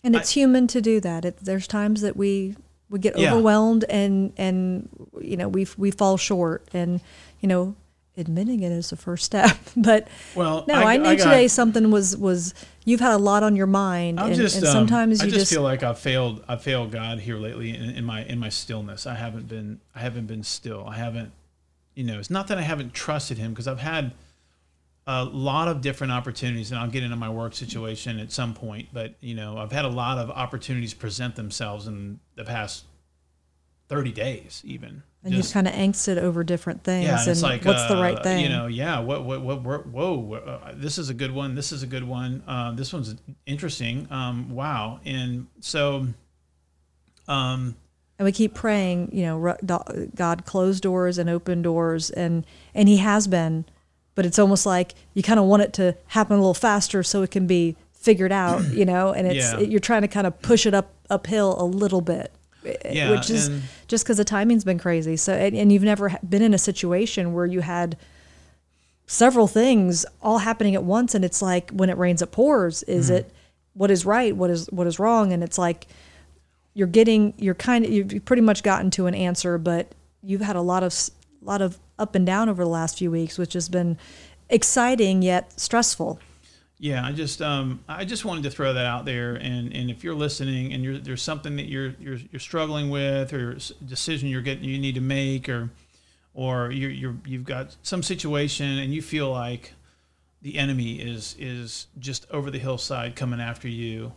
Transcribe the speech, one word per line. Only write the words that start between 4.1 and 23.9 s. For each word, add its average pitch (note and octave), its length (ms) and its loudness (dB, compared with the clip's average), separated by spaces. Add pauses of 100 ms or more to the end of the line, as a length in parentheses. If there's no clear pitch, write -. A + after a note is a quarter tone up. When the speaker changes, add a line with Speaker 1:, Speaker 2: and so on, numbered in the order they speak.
Speaker 1:
and, F#3 520 -2 (320)
you - 160 -6
know, F3 120 -4
we, F#3+ 180 0 (100)
we G3 140 2
fall F#3+ 260 2
short. F3 560 -2
And, F3 260 0 (420)
you G3+ 60 0
know, F#3 280 2 (420)
admitting F#3 460 -2
it F3 100 -2
is E3+ 160 -4
the E3 80 -8
first F3 280 -6
step. F#3+ 300 4 (100)
<laughs> - 120 -14
But A3 300 6 (280)
Speaker 2:
Well, D#3+ 320 -2
Speaker 1:
no, D4 60 0
Speaker 2:
I, A#3 220 6
Speaker 1:
I - 20 4
knew D4+ 120 2
Speaker 2:
I D#4 60 8
got F#3+ 100 4
Speaker 1:
today B3+ 220 10
something A3+ 440 4
was, G3 260 2
was, F3+ 360 0 (300)
you've A3+ 160 4
had B3 140 6
a G#3 60 4
lot G3+ 240 4
on G#3 120 4
your G3 120 2
mind, F3 520 2
Speaker 2:
I'm G#3 120 0
Speaker 1:
and, E3+ 40 2
Speaker 2:
just, G#3 220 2
Speaker 1:
and F3+ 80 2
Speaker 2:
um, D3 80 6
Speaker 1:
sometimes A3+ 480 4
Speaker 2:
I G3+ 40 2
Speaker 1:
you G3+ 60 2
Speaker 2:
just G3 120 4
Speaker 1:
just F#3+ 100 2
Speaker 2:
feel D#3 80 2
like C3+ 220 0
I've A#2 160 -2
failed, B2+ 500 -2
I've A#2+ 140 -6
failed B2 280 -4
God A2+ 280 -8
here A2 180 -8
lately A2+ 320 -8
in, A#2 120 -10 (100)
in A#2+ 120 -8
my, A2 220 -6
in A#2+ 140 -6
my A2 100 -6
stillness. G#2+ 580 -10
I B2 80 -8
haven't A2+ 320 -10
been, A2 320 -12 (160)
I A#2 40 -16
haven't A#2 260 -8
been G#2+ 180 -10
still. G#2+ 440 -10
I G#2+ 100 -12
haven't, A#2 340 -8 (640)
you C3+ 80 -8
know, A2 160 -6
it's G2 120 -14
not G3 160 -4
that G3+ 100 -2
I D#3+ 60 -4
haven't D3 300 -6
trusted C#3 440 -6
him, A2 160 -6
'cause A#2 140 -8
I've B2+ 120 -6
had D3 340 -4 (920)